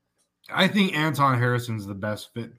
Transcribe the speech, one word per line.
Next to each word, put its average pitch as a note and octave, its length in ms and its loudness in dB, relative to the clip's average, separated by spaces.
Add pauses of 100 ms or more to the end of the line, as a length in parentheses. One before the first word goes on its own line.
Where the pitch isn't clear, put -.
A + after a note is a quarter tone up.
(480)
I F3+ 200 2
think F#3+ 280 2
Anton C#3 420 2
Harrison's A#2+ 480 -2
the G2+ 80 -10
best G#2 380 -6
fit A#2 260 -10